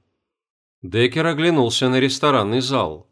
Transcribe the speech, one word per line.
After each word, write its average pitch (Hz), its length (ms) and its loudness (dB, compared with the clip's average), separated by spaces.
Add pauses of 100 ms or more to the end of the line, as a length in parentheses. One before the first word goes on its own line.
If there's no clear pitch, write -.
(840)
Деккер 123 440 0
оглянулся 147 640 0
на 131 120 2
ресторанный 131 600 0
зал. 113 520 -4